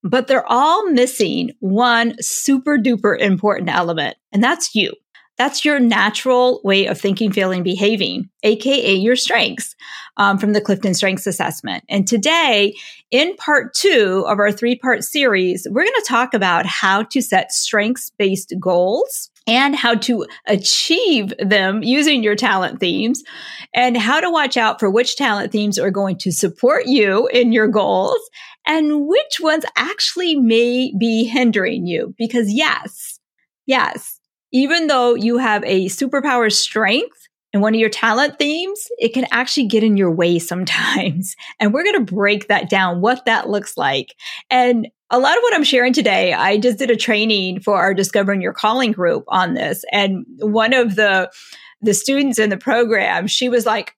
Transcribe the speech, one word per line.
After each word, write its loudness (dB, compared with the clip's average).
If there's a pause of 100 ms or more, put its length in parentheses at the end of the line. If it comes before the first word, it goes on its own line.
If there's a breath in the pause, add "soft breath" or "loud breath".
But 0
they're 0
all 2
missing 0
one 0
super 0
duper 0
important 0
element, -2 (140)
and 2
that's -2
you. 0 (440 soft breath)
That's -2
your 2
natural 2
way 2
of -4
thinking, 0
feeling, -2
behaving, -2 (140)
A 4
K 0
A 4
your 2
strengths, -2 (400 loud breath)
um, 2
from 0
the 2
Clifton 0
Strengths -2
Assessment. -6
And 0
today, 2 (340 loud breath)
in 0
part -2
two 2
of 0
our 2
three-part -2
series, 0
we're 0
gonna 0
talk 0
about 2
how 0
to -2
set 0
strengths-based -2
goals -2 (160)
and 2
how 0
to -2 (180 loud breath)
achieve 0
them 0
using 2
your 0
talent -2
themes, -2 (500 loud breath)
and 0
how 0
to -2
watch 0
out 0
for 0
which 0
talent -2
themes -2
are 0
going -2
to -4
support 0
you 2
in 4
your 4
goals 0 (460 loud breath)
and 0
which 0
ones 0 (100)
actually -2
may 2
be 2
hindering 0
you. -4
Because -2
yes, -4 (460)
yes, -2 (360)
even 2
though 2
you 0
have 0
a 0
superpower 0
strength -2 (260)
in 2
one 2
of 2
your 4
talent 0
themes, -4 (140)
it 0
can -2
actually 0
get 2
in 4
your 2
way 2
sometimes. -4 (120)
<laughs> -20
And 2
we're 0
gonna 2
break 0
that 0
down, 0
what 0
that 0
looks -4
like. -2 (380 loud breath)
And 2 (220)
a 2
lot 4
of 2
what 2
I'm 2
sharing 2
today, 2
I 0
just 0
did -2
a 4
training -2
for 0
our 2
Discovering 0
Your -4
Calling 0
group -2
on 0
this. -4
And -2 (140)
one 0
of 2
the, 2 (500 loud breath)
the 2
students 0
in 2
the -4
program, 0
she -2
was 0
like -4